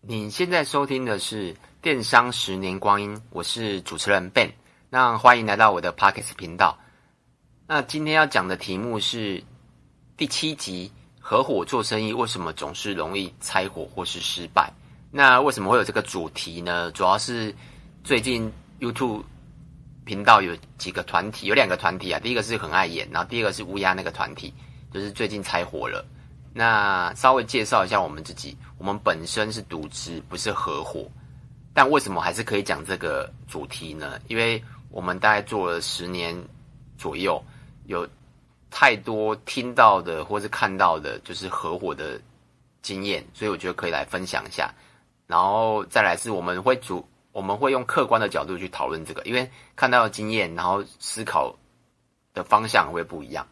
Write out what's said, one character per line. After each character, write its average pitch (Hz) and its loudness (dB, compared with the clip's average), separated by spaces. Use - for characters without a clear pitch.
你 107 -4
现 180 -2
在 175 2
收 143 0
听 131 -2
的 107 0
是 92 -6
《电 143 0
商 120 6
十 98 -4
年 95 -4
光 101 4
阴》， 104 -8
我 87 -8
是 104 -4
主 82 -12
持 92 -4
人 95 2
Ben。 107 2
那 123 2
欢 123 10
迎 117 -2
来 104 2
到 110 8
我 87 0
的 85 -2
Podcast - 2
频 87 -12
道。 95 4
那 151 0
今 151 -6
天 151 -2
要 156 6
讲 101 0
的 92 -2
题 95 -6
目 113 -4
是 101 -4
第 - -2
七 156 -4
集： 95 -10
合 113 2
伙 101 0
做 120 0
生 110 -2
意 110 -2
为 120 0
什 107 -6
么 82 -6
总 76 -10
是 98 -6
容 85 -4
易 92 -8
拆 95 -2
伙 80 -10
或 90 -6
是 87 -8
失 87 -6
败？ - 2
那 135 8
为 143 4
什 - -4
么 95 2
会 123 8
有 113 6
这 101 -2
个 113 2
主 82 -6
题 85 -10
呢？ 87 -2
主 95 -2
要 92 6
是 113 -4
最 123 4
近 113 -2
YouTube 117 -2
频 98 -8
道 107 10
有 87 -4
几 92 -10
个 90 -4
团 90 -2
体， - -10
有 101 2
两 123 4
个 90 0
团 90 -2
体 90 -6
啊， 76 -2
第 113 -6
一 123 -2
个 110 0
是 117 -4
很 80 -6
爱 92 2
演， 82 -8
然 80 -2
后 87 -4
第 120 -4
二 107 0
个 98 0
是 107 -10
乌 92 -8
鸦 95 2
那 92 -4
个 82 -6
团 - -6
体， - -14
就 95 -6
是 101 -8
最 107 -4
近 101 -6
拆 90 -2
伙 67 -8
了。 50 -8
那 101 2
稍 131 6
微 123 2
介 113 0
绍 104 4
一 90 -6
下 104 2
我 85 -2
们 78 -10
自 - -14
己， - -14
我 90 -12
们 101 -2
本 82 0
身 107 -2
是 113 -8
独 78 -10
资， 82 -10
不 90 -10
是 107 -2
合 76 -4
伙， - -10
但 135 6
为 147 6
什 101 -8
么 87 -2
还 85 -2
是 113 -4
可 110 -2
以 101 0
讲 78 -4
这 92 -4
个 76 -4
主 73 -10
题 80 -12
呢？ 73 -10
因 113 -4
为 113 0
我 - -12
们 90 -4
大 107 6
概 104 4
做 98 -2
了 85 -2
十 - -6
年 87 -6
左 76 -8
右， 85 -2
有 87 -4
太 127 6
多 107 -2
听 123 -6
到 110 8
的 82 -6
或 104 -4
是 104 -8
看 98 -2
到 90 4
的， 71 -8
就 - -12
是 92 -8
合 87 -4
伙 87 -4
的 71 -8
经 95 -8
验， 95 -4
所 110 -6
以 107 0
我 92 -2
觉 87 -8
得 90 -4
可 - -6
以 85 -2
来 73 -2
分 92 -6
享 58 -4
一 - -16
下。 - -4
然 85 2
后 107 2
再 117 4
来 90 4
是 117 -8
我 95 -2
们 90 -4
会 127 4
主-， 92 -8
我 98 -8
们 98 -2
会 131 0
用 127 0
客 127 0
观 113 4
的 104 0
角 76 -2
度 92 -6
去 92 -8
讨 - -6
论 80 -6
这 82 -14
个， 78 -12
因 110 -4
为 127 0
看 127 2
到 123 6
的 110 -2
经 107 -6
验， 95 -2
然 87 -4
后 98 0
思 - -8
考 71 -2
的 92 -6
方 107 4
向 92 2
会 85 -4
不 80 -12
一 64 -14
样。 76 -8